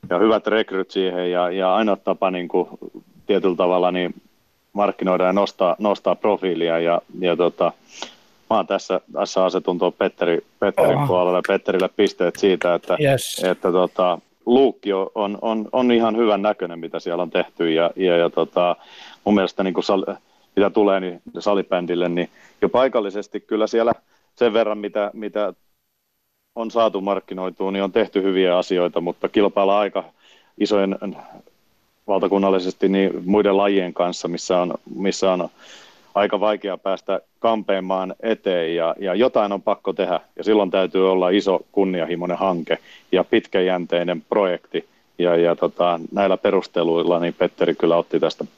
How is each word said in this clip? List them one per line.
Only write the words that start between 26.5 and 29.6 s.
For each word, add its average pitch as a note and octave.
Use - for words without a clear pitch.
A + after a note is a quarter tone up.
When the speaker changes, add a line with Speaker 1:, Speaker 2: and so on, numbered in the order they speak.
Speaker 1:
on A2+
saatu A2
markkinoitua, F#2+
niin G2
on F#2+
tehty G2+
hyviä F#2
asioita, F2
mutta F2
kilpaillaan G2+